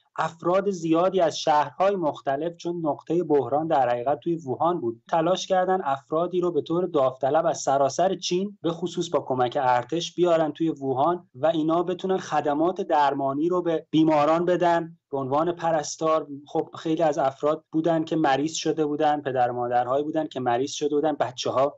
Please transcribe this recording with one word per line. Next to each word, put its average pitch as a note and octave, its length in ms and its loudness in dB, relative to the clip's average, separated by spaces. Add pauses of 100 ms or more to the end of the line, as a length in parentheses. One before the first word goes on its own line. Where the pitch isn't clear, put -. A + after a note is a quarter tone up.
(200)
افراد F3 500 0
زیادی F3 520 2
از D3 180 2
شهرهای D#3 560 2
مختلف، D#3+ 600 -4
چون F3 300 -6
نقطه D#3 380 -2
بحران D3 440 2
در C3+ 220 2
حقیقت B2 300 0
توی E3+ 160 -2
ووهان D3+ 460 -2
بود، A#2 280 -4
تلاش E3+ 380 0
کردن F#3 360 2
افرادی E3+ 580 -2
رو F3 100 0
به D3 100 0
طور E3+ 240 -2
داوطلب C#3+ 600 2
از D3+ 120 0
سراسر C#3 580 0
چین، F#3+ 460 -4
به E3 100 -2
خصوص E3 380 -6
با C#3+ 100 0
کمک B2+ 420 -2
ارتش، B2+ 540 0
بیارن E3 360 2
توی E3 180 -2
ووهان C#3 640 0
و C3+ 120 0
اینا E3 360 2
بتونن F#3 340 -2
خدمات D3+ 640 -2
درمانی C#3+ 680 0
رو F3+ 120 0
به E3 280 -2
بیماران D#3+ 560 4
بدن E3+ 520 0 (140)
به C#3 60 -4
عنوان C#3+ 340 0
پرستار. D#3+ 760 -2 (200)
خب، D#3 300 -4
خیلی E3 260 -2
از D3+ 140 2
افراد D3 540 0
بودن D#3+ 320 2
که D#3+ 120 -4
مریض D3+ 380 2
شده D#3 320 -2
بودن، D3 360 0
پدر B2+ 300 0
مادرهایی B2 520 0
بودن D#3 240 -4
که D3 120 -10
مریض B2+ 320 0
شده D3 240 -2
بودن، D3 180 2
بچه‌ها B2+ 640 -2